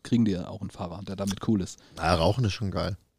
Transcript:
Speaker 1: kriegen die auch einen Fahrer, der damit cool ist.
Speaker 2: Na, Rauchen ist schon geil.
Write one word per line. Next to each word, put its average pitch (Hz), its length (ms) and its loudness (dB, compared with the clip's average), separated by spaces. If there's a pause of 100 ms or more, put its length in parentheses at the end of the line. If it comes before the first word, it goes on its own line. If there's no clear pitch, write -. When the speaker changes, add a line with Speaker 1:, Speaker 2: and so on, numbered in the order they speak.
Speaker 1:
kriegen 117 200 4
die 98 140 2
auch - 240 -10
einen 90 100 -8
Fahrer, 87 340 -10
der 95 120 -8
damit 98 280 -4
cool 110 140 4
ist. - 180 -6 (200)
Speaker 2:
Na, 85 180 4
Rauchen 101 300 4
ist 98 80 0
schon 98 180 -4
geil. 90 240 -2 (240)